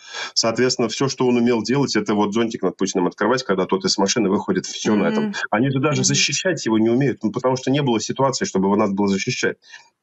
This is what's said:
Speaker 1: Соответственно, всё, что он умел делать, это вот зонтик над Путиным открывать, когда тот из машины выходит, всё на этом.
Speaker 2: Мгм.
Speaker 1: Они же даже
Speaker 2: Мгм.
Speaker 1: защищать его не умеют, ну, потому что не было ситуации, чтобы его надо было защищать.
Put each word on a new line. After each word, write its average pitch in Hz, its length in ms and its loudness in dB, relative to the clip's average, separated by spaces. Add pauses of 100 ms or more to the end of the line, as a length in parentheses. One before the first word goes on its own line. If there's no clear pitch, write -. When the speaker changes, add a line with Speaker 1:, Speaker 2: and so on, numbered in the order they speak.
(360)
Speaker 1:
Соответственно, 120 540 0
всё, 135 180 -2
что 131 200 -2
он 123 100 2
умел 120 260 2
делать, 120 320 0
это 104 200 0
вот 104 180 2
зонтик 113 300 -2
над 90 140 -2
Путиным 95 300 0
открывать, 120 360 0
когда 92 240 0
тот 95 180 -2
из 95 140 0
машины 98 300 2
выходит, 101 360 0
всё - 300 -2
на 101 100 2
этом. 214 220 0
Speaker 2:
Мгм. 202 120 -6 (120)
Speaker 1:
Они 123 180 2
же 131 100 0
даже 135 240 0
Speaker 2:
Мгм. - 0 -
Speaker 1:
защищать 147 600 0
его 110 140 2
не 110 100 4
умеют, 123 340 2
ну, 107 80 0
потому 127 260 0
что 131 140 -2
не 147 120 2
было 117 160 2
ситуации, - 460 -2
чтобы 98 220 0
его 101 80 4
надо 101 180 2
было 101 140 0
защищать. 98 500 -2 (460)